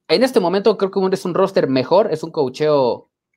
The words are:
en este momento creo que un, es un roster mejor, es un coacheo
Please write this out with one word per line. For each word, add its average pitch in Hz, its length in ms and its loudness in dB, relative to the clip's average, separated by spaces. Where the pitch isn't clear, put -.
en 175 160 2
este 254 160 0
momento 196 380 0
creo 190 120 -2
que 196 100 -4
un, 190 120 0
es 190 140 -4
un 175 80 -4
roster 180 340 0
mejor, 135 420 2
es 151 140 -6
un 165 80 -12
coacheo 135 800 -2